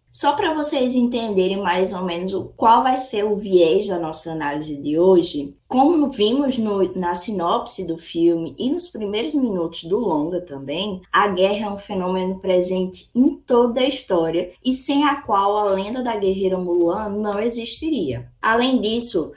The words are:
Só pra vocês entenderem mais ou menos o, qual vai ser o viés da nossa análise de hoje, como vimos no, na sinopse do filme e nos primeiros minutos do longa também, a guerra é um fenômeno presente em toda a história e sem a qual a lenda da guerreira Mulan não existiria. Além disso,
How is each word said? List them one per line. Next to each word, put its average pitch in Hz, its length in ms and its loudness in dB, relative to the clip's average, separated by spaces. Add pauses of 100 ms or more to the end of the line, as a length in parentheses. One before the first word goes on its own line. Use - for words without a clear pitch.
(120)
Só - 220 2
pra 330 200 0
vocês 277 400 0
entenderem 220 680 0
mais 185 320 0
ou 185 120 -6
menos 180 280 -4
o, 180 240 -6
qual 240 280 6
vai 254 120 2
ser - 280 0
o 214 100 0
viés 190 540 4
da 180 100 -2
nossa 160 320 -6
análise 151 500 -6
de 143 160 -2
hoje, 170 580 4 (140)
como 285 400 4
vimos 247 480 0
no, 196 380 0
na 180 200 -2
sinopse 190 720 -2
do 160 120 -6
filme 165 600 0
e 247 120 -2
nos 349 180 -4
primeiros 214 460 -4
minutos 190 500 -2
do 175 140 -2
longa 175 420 -2
também, 156 640 -8 (100)
a 202 160 2
guerra 196 380 0
é 208 40 -6
um 202 60 -8
fenômeno 190 600 -4
presente 185 760 -2
em 262 200 4
toda 247 480 2
a 262 40 4
história 175 640 0 (140)
e 254 80 0
sem 285 320 0
a 285 120 2
qual 202 420 0
a 208 60 0
lenda 202 380 -2
da 233 140 -4
guerreira 190 400 0
Mulan 180 540 0
não 208 280 -2
existiria. 226 920 -4 (100)
Além 240 400 2
disso, 214 560 -2